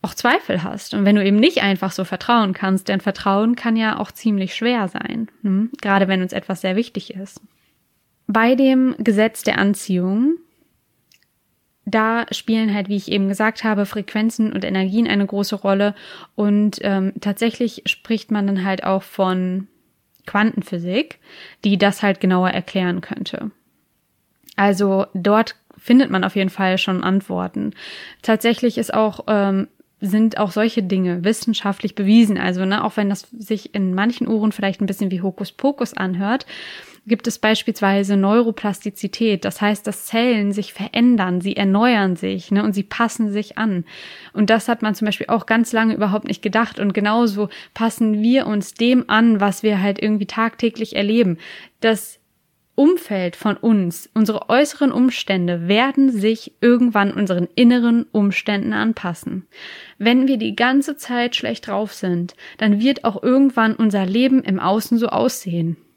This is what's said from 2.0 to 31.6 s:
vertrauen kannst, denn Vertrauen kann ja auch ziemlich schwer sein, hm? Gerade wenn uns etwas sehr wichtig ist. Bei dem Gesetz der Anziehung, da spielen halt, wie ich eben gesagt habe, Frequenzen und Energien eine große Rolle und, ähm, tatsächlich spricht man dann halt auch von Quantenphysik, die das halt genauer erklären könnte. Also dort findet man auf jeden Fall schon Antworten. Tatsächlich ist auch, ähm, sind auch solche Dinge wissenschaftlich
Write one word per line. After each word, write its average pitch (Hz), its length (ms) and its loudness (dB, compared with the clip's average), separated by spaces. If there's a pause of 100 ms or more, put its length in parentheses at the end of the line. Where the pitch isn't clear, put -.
vertrauen 208 480 0
kannst, 190 380 -2
denn 196 100 0
Vertrauen 202 560 0
kann 226 220 -2
ja 220 220 -2
auch 208 120 -6
ziemlich 196 420 -2
schwer 226 360 -2
sein, 226 400 -8 (140)
hm? 202 280 0 (100)
Gerade 196 280 2
wenn 190 120 0
uns 185 120 -6
etwas - 260 -6
sehr 185 160 -2
wichtig 214 380 -6
ist. 190 260 -16 (880)
Bei 226 280 4
dem 262 440 4
Gesetz 220 440 0
der - 160 0
Anziehung, 202 760 0 (1600)
da 226 420 0
spielen 220 420 0
halt, 202 160 -4
wie 202 80 -2
ich 190 120 -8
eben 196 200 0
gesagt 214 340 -2
habe, 208 220 0
Frequenzen 214 680 -2
und 196 140 -6
Energien 190 420 0
eine 202 180 0
große 202 300 -4
Rolle 202 400 0 (400)
und, 208 460 2
ähm, 196 400 -2
tatsächlich 220 640 -2
spricht - 440 -4
man 208 160 0
dann 196 200 0
halt 190 180 -2
auch 190 200 0
von 185 640 -2 (580)
Quantenphysik, 190 960 -2 (440)
die 202 140 2
das 202 260 2
halt 196 160 0
genauer 185 300 2
erklären 180 500 -4
könnte. - 520 -10 (1080)
Also 196 560 2
dort 202 420 0 (220)
findet 254 340 4
man 185 140 0
auf 190 100 -4
jeden 190 140 0
Fall 185 280 0
schon 185 280 -2
Antworten. 190 680 -2 (500)
Tatsächlich 226 560 0
ist - 160 -4
auch, 214 340 0
ähm, 196 420 0 (320)
sind 214 380 2
auch 202 120 0
solche 214 320 0
Dinge 180 400 -2
wissenschaftlich 208 720 -2